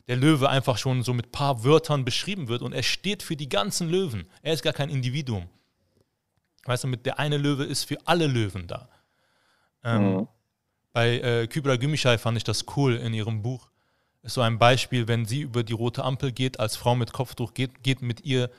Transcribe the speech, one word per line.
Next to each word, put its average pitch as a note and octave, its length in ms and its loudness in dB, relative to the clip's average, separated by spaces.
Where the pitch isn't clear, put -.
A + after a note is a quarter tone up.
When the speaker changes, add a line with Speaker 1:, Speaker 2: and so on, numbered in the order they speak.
Speaker 1:
der B2 80 -2
Löwe C#3 320 4
einfach C3 300 2
schon B2+ 240 0
so B2+ 100 -2
mit A#2+ 200 -4
paar C#3 320 -2
Wörtern D3 400 4
beschrieben D#3+ 440 -4
wird B2 140 -4
und B2 100 -6
er C3 100 -4
steht - 400 -2
für E3 140 -6
die C#3+ 120 -8
ganzen G3 420 -2
Löwen. D#3 360 -2
Er D#3+ 120 -2
ist - 80 -2
gar D#3 100 0
kein C#3 160 -4
Individuum. B2 600 -4
Weißt B2+ 200 -2
du, C3 40 -4
mit B2 160 -4
der C3 140 -4
eine D3 180 0
Löwe C#3+ 280 0
ist - 200 -4
für - 220 -6
alle E3 200 4
Löwen G2+ 400 -2
da. - 220 -12
Ähm, G2+ 320 2
Speaker 2:
Mhm. F#2+ 140 -2
Speaker 1:
bei, A#2+ 280 2
äh, A#2+ 260 0
Kübra C3 300 0
Gümüşay C3 420 2
fand A#2 200 0
ich - 60 -4
das - 200 -2
cool C3+ 200 4
in A2+ 160 -2
ihrem G#2+ 300 -2
Buch. B2 260 -6
Ist - 120 -12
so C3 60 2
ein A2+ 180 2
Beispiel, A#2+ 480 4
wenn A#2 200 0
sie C3+ 160 -2
über A#2+ 200 -2
die A2+ 120 -6
rote A#2+ 280 -2
Ampel C3 300 -2
geht, B2+ 260 -2
als A2 180 -2
Frau A#2+ 180 2
mit A#2+ 180 -2
Kopftuch, - 400 -6
geht, B2+ 300 -6
geht C3 180 0
mit A#2+ 240 -4
ihr, B2 340 0